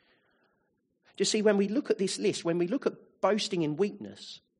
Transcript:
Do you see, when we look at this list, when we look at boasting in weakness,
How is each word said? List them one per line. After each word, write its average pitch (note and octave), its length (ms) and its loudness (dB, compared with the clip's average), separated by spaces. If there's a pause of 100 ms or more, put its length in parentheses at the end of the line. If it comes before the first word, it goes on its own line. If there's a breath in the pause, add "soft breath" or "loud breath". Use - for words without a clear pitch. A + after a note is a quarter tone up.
(1160 soft breath)
Do - 40 -2
you G3+ 40 4
see, G#3+ 180 2
when G#3 140 6
we G3 100 2
look G#3+ 240 0
at G#3 80 -2
this F#3+ 180 -2
list, G3 260 -2
when E3+ 140 0
we F3 100 2
look B3+ 200 -2
at - 340 -8
boasting G3 400 0
in D3+ 140 0
weakness, C#3+ 680 -6 (180)